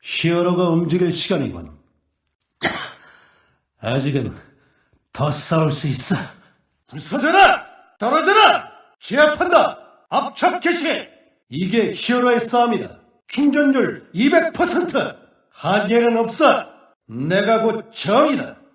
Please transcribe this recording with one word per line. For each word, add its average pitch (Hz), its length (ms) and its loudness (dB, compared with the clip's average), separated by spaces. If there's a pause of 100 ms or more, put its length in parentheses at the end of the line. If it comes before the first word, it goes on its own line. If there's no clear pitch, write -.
히어로가 175 640 0
움직일 170 420 0
시간이군. 87 640 -6 (840)
<coughs> - 1200 -12
아직은 131 500 -2 (800)
더 147 200 -2
싸울 160 400 0
수 147 160 -2
있어. - 280 0 (720)
부서져라! 294 800 2 (320)
떨어져라! 320 720 2 (300)
제압한다! 302 800 2 (320)
압착 277 500 -2
개시! 330 480 -2 (400)
이게 190 420 -2
히어로의 240 480 0
싸움이다. 233 600 -2 (280)
충전율 277 840 0
이백 311 400 0
퍼센트! 339 600 -2 (340)
한계는 208 680 0
없어! 226 540 0 (360)
내가 196 560 0
곧 220 320 -2
정이다. 254 640 0 (180)